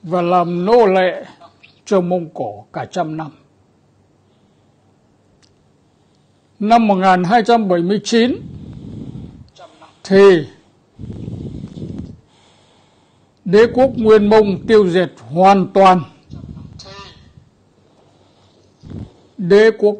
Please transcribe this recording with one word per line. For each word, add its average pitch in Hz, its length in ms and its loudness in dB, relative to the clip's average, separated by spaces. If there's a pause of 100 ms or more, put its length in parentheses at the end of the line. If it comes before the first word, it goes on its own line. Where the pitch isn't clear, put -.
và 175 180 -4
làm 175 440 -2
nô 226 200 4
lệ 185 400 -2 (600)
cho 196 160 0
Mông 175 320 -6
Cổ 110 400 -12
cả 139 120 -10
trăm 156 320 -8
năm. 156 140 -14 (3250)
Năm 226 280 2
một 202 80 2
nghìn 185 280 2
hai 214 200 0
trăm 226 240 0
bảy 180 140 0
mươi 190 220 -2
chín 240 320 0 (1700)
thì 190 440 4 (3000)
đế 208 280 4
quốc 254 220 0
Nguyên 214 340 2
Mông 208 380 2
tiêu 214 220 4
diệt 175 300 0
hoàn 185 540 0
toàn 185 280 4 (3250)
đế 208 420 4
quốc 208 200 0